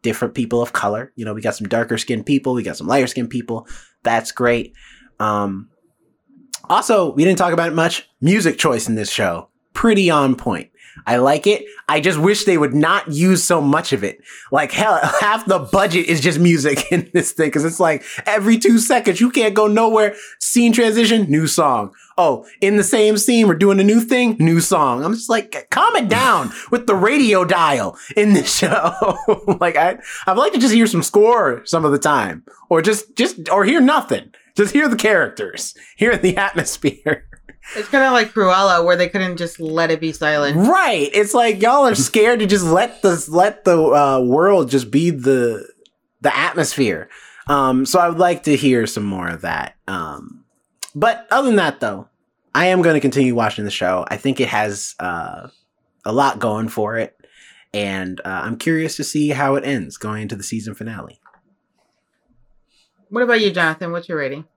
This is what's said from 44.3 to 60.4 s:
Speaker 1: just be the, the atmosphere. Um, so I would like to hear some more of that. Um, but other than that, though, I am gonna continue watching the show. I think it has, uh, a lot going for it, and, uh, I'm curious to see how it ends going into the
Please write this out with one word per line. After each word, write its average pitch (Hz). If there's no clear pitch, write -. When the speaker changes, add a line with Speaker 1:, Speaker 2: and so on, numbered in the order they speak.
Speaker 1:
just 127
be 160
the, 123
the 143
atmosphere. 131
Um, 135
so 180
I 175
would 165
like 180
to 147
hear 127
some 107
more 92
of 85
that. 80
Um, -
but 220
other 262
than 220
that, 156
though, -
I 170
am 185
gonna 160
continue 131
watching 110
the 101
show. 92
I -
think 135
it 123
has, 104
uh, 87
a 107
lot 135
going 110
for 110
it, -
and, 95
uh, 95
I'm 113
curious 160
to 147
see 147
how 139
it 139
ends 127
going 107
into 104
the 98